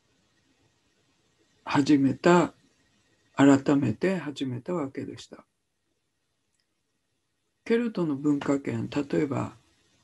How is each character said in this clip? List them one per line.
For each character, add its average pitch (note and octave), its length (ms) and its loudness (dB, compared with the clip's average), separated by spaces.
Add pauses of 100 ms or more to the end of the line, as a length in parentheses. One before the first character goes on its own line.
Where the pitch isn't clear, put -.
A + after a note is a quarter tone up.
(1600)
始 D3 340 2
め C3+ 160 2
た、 F3 400 4 (840)
改 C#3 400 4
め C3+ 180 0
て F#3 240 -2
始 C#3+ 280 -10
め B2 160 -8
た F3+ 120 -8
わ D3+ 160 -6
け C3 160 -12
で - 120 -14
し - 100 -20
た。 - 180 -20 (2250)
ケ A#3 140 0
ル A#3 140 -2
ト F3+ 140 -4
の D3 100 -2
文 C#3+ 240 0
化 C#3 200 -2
圏、 A#2+ 300 -6
例 D3 320 -4
え D3+ 40 0
ば B2 280 -6 (500)